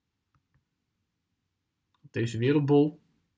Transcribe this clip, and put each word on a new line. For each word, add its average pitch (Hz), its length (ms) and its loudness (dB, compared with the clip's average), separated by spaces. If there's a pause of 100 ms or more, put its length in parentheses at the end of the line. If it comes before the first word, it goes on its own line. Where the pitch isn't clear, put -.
(2000)
Op - 120 -20
deze 117 240 -6
wereldbol 143 640 0 (360)